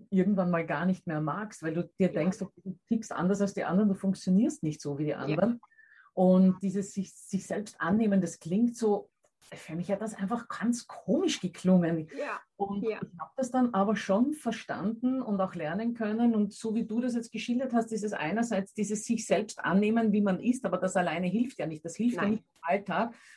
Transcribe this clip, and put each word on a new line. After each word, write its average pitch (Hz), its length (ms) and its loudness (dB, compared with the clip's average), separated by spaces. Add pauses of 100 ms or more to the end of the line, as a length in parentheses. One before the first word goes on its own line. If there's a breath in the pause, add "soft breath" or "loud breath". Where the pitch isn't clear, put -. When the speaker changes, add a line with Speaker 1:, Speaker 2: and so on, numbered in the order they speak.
(100)
Speaker 1:
irgendwann 185 400 2
mal 165 160 0
gar 160 180 -2
nicht 185 220 0
mehr 156 160 -2
magst, 185 400 -6
weil 156 100 -4
du 175 120 -2 (140)
dir 185 100 4
Speaker 2:
Ja. - 40 -4
Speaker 1:
denkst, 175 240 0
du - 140 -10 (380)
tickst 226 240 -2
anders 190 280 0
als 196 140 0
die - 100 -4
anderen, 202 240 2
du 196 60 2
funktionierst 190 680 0
nicht 151 200 -4
so 143 160 -4
wie 151 60 -2
die 151 80 -2
Speaker 2:
Ja. - 80 -6
Speaker 1:
anderen. 175 380 0 (540 soft breath)
Und 185 500 6
dieses 196 300 -2
sich, - 220 -6
sich - 320 -6
selbst - 340 -8
annehmen, 196 400 4
das 165 200 -2
klingt 226 360 2
so, 208 320 0 (460)
für - 220 -10
mich 175 160 -4
hat 196 80 0
das 214 140 -6
einfach 196 340 -4
ganz - 380 -2
komisch 311 540 0
geklungen. 170 680 2 (100)
Speaker 2:
Ja. 226 220 -6 (160)
Speaker 1:
Und 202 280 -4
Speaker 2:
Ja. 214 180 -4
Speaker 1:
ich - 180 -12
habe - 160 -14
das 254 140 -2
dann 247 240 2
aber 202 220 4
schon 240 360 2
verstanden 233 880 -4
und 208 220 -2
auch 190 120 -2
lernen 180 380 -2
können. 226 420 2
Und 208 200 2
so 226 200 -4
wie 214 120 -2
du 220 140 -2
das 247 140 -2
jetzt - 160 -4
geschildert 240 440 -2
hast, 226 180 0
ist 202 100 -4
es 208 120 -4
einerseits 196 580 -2
dieses 208 320 -4
sich 226 220 -2
selbst - 360 0
annehmen, 214 500 2
wie 208 100 2
man 185 180 2
ist, 247 240 0
aber 180 140 -2
das 180 180 -2
alleine 175 300 0
hilft 214 320 -2
ja 156 80 -4
nicht. 156 180 -10
Das 160 120 -12
hilft 240 200 0
ja 170 60 0
Speaker 2:
Nein. 202 80 2
Speaker 1:
nicht 220 140 -2
im - 180 -20
Alltag, 196 520 -2 (220 loud breath)